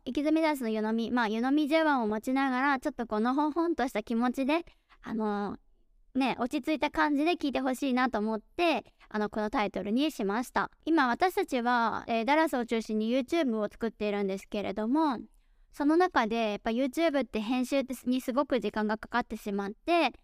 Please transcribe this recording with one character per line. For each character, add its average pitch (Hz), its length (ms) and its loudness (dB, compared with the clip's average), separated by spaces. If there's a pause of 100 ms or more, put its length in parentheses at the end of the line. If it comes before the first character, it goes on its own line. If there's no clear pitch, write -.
イ 247 80 -6
キ 285 100 -2
ズ 311 80 2
ミ 320 100 4
ダ 311 100 2
ラ 294 60 -2
ス 262 60 -6
の 220 60 -2
You 220 100 0
Know 214 140 -2
Me、 226 180 -2
ま 240 120 2
あ、 214 40 0
You 220 140 -2
Know 262 100 0
Me 302 160 4
ジ 302 80 2
ェ 320 80 4
ワ 294 120 4
ン 240 80 0
を 214 40 0
持 214 140 -2
ち 262 120 -2
な 269 160 2
が 247 120 0
ら、 277 180 2
ち - 80 -6
ょ 285 60 -2
っ - 20 -20
と 240 100 -6
こ 220 140 -2
の 247 160 0
ほ 302 140 2
ん - 20 -2
ほ 339 160 0
ん 339 80 0
と 240 120 0
し - 40 -10
た 214 100 -2
気 233 140 -4
持 240 160 2
ち 269 160 -2
で、 330 180 0 (380)
あ 226 100 -8
の、 208 440 -2 (580)
ね、 254 240 0
落 240 100 -2
ち 285 160 -4
着 311 80 0
い 269 60 -2
た 294 100 0
感 302 260 2
じ 294 100 2
で 349 80 2
聞 302 160 -2
い - 20 -2
て 262 80 -2
ほ 262 160 0
し 269 160 -2
い - 20 2
な 247 160 2
と 233 80 -2
思 220 200 0
っ - 20 -12
て、 330 460 0 (240)
あ 214 100 -4
の、 208 100 0
こ 226 100 -6
の 214 120 -2
タ 220 140 0
イ 196 40 -2
ト 190 140 -6
ル 202 80 -4
に 277 180 2
し 247 140 -4
ま 202 200 0
し - 80 -12
た。 196 200 0 (140)
今、 302 240 4
私 359 260 2
た 381 100 2
ち 247 160 -2
は、 233 460 0
え 226 140 0
ー、 214 40 -4
ダ 285 120 4
ラ 320 120 4
ス 269 80 -2
を 240 80 -2
中 226 160 -2
心 220 160 -4
に 220 140 0
YouTube 262 460 0
を 208 120 0
作 - 180 -6
っ 220 40 -6
て 208 180 -4
い - 40 0
る 202 100 -2
ん 196 40 0
で 190 120 -2
す - 100 -18
け 202 140 -4
れ 196 100 -4
ど 214 140 -4
も、 285 320 2 (540)
そ 294 120 -2
の 311 100 4
中 339 300 4
で、 220 260 0
や 202 40 -4
っ - 40 -6
ぱ 226 120 -4
YouTube 277 520 0
っ - 20 -8
て 220 140 -6
編 247 260 -2
集 277 180 0 (220)
に 254 160 0
す 240 120 -4
ご 285 140 2
く 240 140 0
時 208 100 -4
間 214 160 -2
が 214 100 -2
か - 120 -18
か 233 100 -2
っ 240 60 0
て 220 120 -10
し 208 140 -8
ま 202 160 -2
っ 202 40 -8
て、 320 420 0 (100)